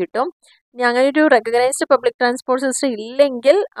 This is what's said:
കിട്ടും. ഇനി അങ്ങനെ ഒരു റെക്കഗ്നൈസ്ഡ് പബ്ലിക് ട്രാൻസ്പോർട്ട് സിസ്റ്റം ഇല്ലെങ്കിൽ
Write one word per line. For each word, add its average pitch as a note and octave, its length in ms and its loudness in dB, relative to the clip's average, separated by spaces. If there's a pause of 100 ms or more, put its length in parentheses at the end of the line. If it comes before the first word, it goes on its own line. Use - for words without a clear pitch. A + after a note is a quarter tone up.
കിട്ടും. A#3 260 -4 (460)
ഇനി B3 160 -4
അങ്ങനെ B3 240 2
ഒരു D4+ 100 4 (100)
റെക്കഗ്നൈസ്ഡ് A#3+ 600 0
പബ്ലിക് B3 260 0
ട്രാൻസ്പോർട്ട് B3+ 460 -2
സിസ്റ്റം B3+ 320 -2
ഇല്ലെങ്കിൽ C4 600 0 (220)